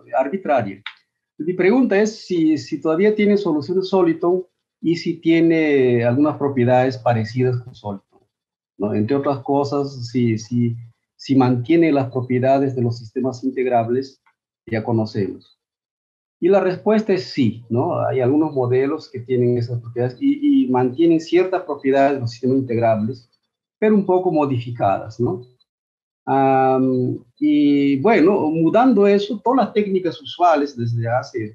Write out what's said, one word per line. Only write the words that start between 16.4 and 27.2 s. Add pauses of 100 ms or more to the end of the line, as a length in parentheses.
Y
la
respuesta
es
sí,
¿no?
Hay
algunos
modelos
que
tienen
esas
propiedades
y,
y
mantienen
ciertas
propiedades
de
los
sistemas
integrables, (480)
pero
un
poco
modificadas,
¿no? (800)
Am, (220)